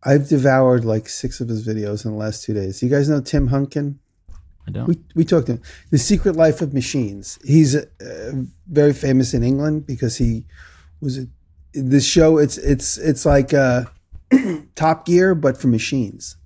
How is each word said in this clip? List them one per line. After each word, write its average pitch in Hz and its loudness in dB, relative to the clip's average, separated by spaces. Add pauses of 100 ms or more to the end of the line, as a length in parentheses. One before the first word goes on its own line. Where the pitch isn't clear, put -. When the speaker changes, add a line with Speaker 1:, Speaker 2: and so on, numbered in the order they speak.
Speaker 1:
I've 139 2
devoured, 131 4
like, 110 -2
six - -8
of 127 -6
his 110 -6
videos 104 -6
in 110 -6
the 107 -8
last 107 -8
two 107 -6
days. 98 -6
You 123 -2
guys 143 2
know 147 0
Tim 135 -2
Hunkin? 139 -4 (720)
Speaker 2:
I - -12
don't. 107 -6
Speaker 1:
We, 165 -2 (160)
we 160 2
talked 160 0
to 123 -2
him. 117 -12 (280)
The 147 2
Secret 185 0
Life 160 2
of 143 -4
Machines. 120 -6
He's, 139 4
uh, 147 -2 (840)
very 147 4
famous 131 0
in 120 0
England 143 -2
because 123 -6
he 117 -2 (560)
was 135 -6
a, 131 -10 (460)
this 135 2
show, 160 4
it's, 147 2
it's, - -2
it's 151 -2
like, 143 4
uh, 127 2 (440)
<clears throat> 262 6 (400)
Top 160 0
Gear, 180 4
but 147 0
for - -4
machines. 117 -2